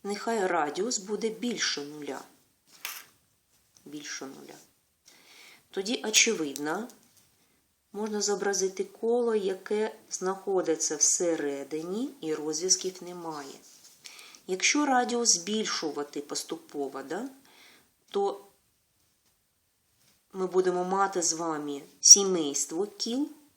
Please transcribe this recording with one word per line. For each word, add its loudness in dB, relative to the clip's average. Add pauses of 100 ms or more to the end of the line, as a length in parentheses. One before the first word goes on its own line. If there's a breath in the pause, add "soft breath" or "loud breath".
Нехай -2
радіус 0
буде -2
більше -4
нуля. -10 (1600)
Більше -12
нуля. -16 (1160 loud breath)
Тоді, -4
очевидно, 0 (1040 soft breath)
можна -4
зобразити 0
коло, 0
яке 0 (160)
знаходиться 0
всередині 0 (100)
і -2
розв'язків -2
немає. -10 (920 loud breath)
Якщо 2
радіус 2
збільшувати -2
поступово, -8
да, -6 (840 loud breath)
то -2 (1900)
ми -2
будемо 4
мати 2
з 2
вами -4 (180)
сімейство 6
кіл -2 (260)